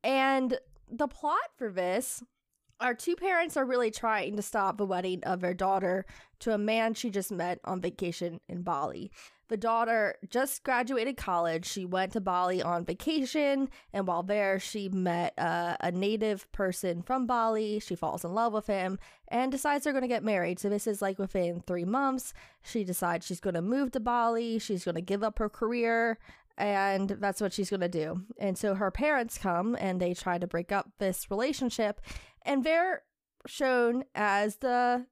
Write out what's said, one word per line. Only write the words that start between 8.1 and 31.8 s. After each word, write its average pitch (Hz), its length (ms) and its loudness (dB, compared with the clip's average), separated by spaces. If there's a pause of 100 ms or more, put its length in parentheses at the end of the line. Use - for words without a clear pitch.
in 175 140 -8
Bali. 175 500 -4 (380)
The 226 80 -2
daughter 226 580 2 (140)
just 262 340 0
graduated 254 540 0
college. 170 480 0
She - 180 -6
went 185 300 0
to 220 80 -2
Bali 180 400 2
on 175 240 0
vacation, 277 840 0 (240)
and 196 160 -2
while 175 160 0
there, 196 360 2
she 202 280 -6
met, 180 500 0
uh, 175 440 0
a 180 100 0
native 202 640 0
person 180 480 -2
from 254 260 -2
Bali. 220 540 2
She - 140 -4
falls - 280 -4
in 175 100 -4
love 226 200 2
with 214 140 -2
him 190 300 0 (300)
and 254 240 0
decides 285 320 0
they're 302 80 2
gonna 262 160 0
get 233 160 0
married. 180 360 2
So 202 100 0
this 208 180 0
is, 208 140 -2
like, 190 180 -2
within 180 480 0
three 175 160 -2
months. 262 480 0 (320)
She 214 220 -2
decides 175 400 -2
she's - 160 -6
gonna 175 200 -2
move 247 300 0
to 262 80 -2
Bali. 233 600 2
She's 190 260 -2
gonna 170 160 -2
give 196 220 0
up 214 160 0
her 214 100 2
career, 233 680 2 (380)
and 196 540 2
that's 202 320 0
what 196 100 0
she's 190 200 -2
gonna 185 180 0
do. 175 320 -2 (180)
And 196 180 0
so 196 180 0
her 190 160 0
parents 269 460 0
come, 202 440 0
and 185 180 0
they 180 140 2
try 180 240 -2
to 175 100 -2
break 175 240 -4
up 202 280 -2
this 190 320 -2
relationship, 233 680 0 (440)